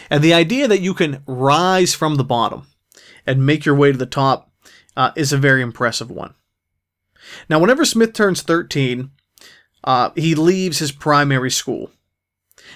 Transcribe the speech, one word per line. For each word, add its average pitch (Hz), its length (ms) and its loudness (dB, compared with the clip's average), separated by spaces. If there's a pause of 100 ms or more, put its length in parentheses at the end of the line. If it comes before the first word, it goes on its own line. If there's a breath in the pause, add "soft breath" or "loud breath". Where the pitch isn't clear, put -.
(100)
And 147 120 2
the 165 120 4
idea 196 340 2
that 196 120 2
you 185 120 -2
can 147 340 -4
rise 160 680 0
from 156 220 -2
the 131 80 0
bottom - 420 -4 (600 soft breath)
and 135 200 0
make 151 180 0
your 147 100 2
way 143 180 4
to 127 60 -6
the 127 80 -6
top, 135 440 -2 (460 soft breath)
uh, 127 200 0
is 147 160 -2
a 139 60 0
very 135 240 2
impressive 117 480 -6
one. - 240 -16 (1120 loud breath)
Now, 156 100 2
whenever 254 280 4
Smith 226 260 0
turns 196 300 0
thirteen, 135 680 -4 (720 soft breath)
uh, 127 320 0
he 160 180 0
leaves 175 440 0
his 143 140 -6
primary 143 580 0
school - 400 -8 (840 loud breath)